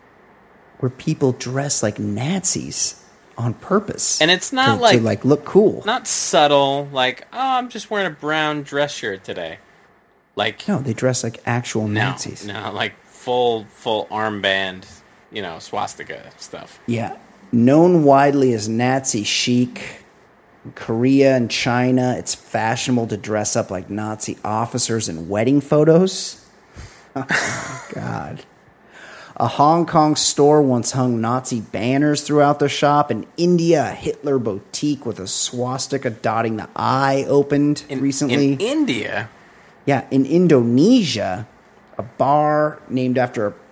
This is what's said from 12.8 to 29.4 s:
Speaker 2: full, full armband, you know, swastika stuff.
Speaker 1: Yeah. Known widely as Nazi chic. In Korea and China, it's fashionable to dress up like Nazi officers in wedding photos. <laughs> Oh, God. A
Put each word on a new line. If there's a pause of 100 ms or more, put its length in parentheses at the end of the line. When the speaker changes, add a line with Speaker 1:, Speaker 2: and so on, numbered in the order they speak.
Speaker 2:
full,
full
armband, (460)
you
know,
swastika
stuff.
Speaker 1:
Yeah. (360)
Known
widely
as
Nazi
chic. (600)
In
Korea
and
China,
it's
fashionable
to
dress
up
like
Nazi
officers
in
wedding
photos. (140)
<laughs>
Oh,
God. (920)
A